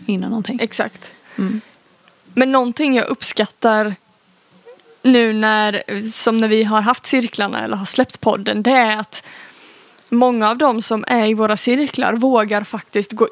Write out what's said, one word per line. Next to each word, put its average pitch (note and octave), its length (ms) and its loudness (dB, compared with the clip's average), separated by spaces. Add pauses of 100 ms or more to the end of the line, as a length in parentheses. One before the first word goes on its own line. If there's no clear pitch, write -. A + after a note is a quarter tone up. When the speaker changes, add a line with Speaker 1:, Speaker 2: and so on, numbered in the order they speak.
Speaker 1:
in F#3+ 180 -4
i F#3 40 -8
någonting. A3+ 340 -6
Speaker 2:
Exakt. - 500 -6 (260)
Speaker 1:
Mm. G3+ 240 -4 (720)
Speaker 2:
Men C4 180 2
någonting C4 440 0
jag A#3 120 2
uppskattar G#3+ 880 0 (1080)
nu A#3+ 320 4
när, G#3+ 680 0 (100)
som A3+ 260 0
när A3 100 2
vi A3 160 4
har G#3+ 180 2
haft A#3 240 -2
cirklarna A3+ 600 -2
eller G#3+ 120 -6
har F#3+ 80 -8
släppt - 360 -2
podden, G#3 420 0
det B3 80 2
är A3+ 260 4
att - 260 -10 (840)
många A#3+ 400 2
av A#3+ 80 -2
dem B3 240 2
som A3 260 -4
är A#3 200 2
i A3 60 2
våra G#3+ 240 0
cirklar B3 560 0
vågar A3 500 0
faktiskt - 480 -6
gå A3 200 0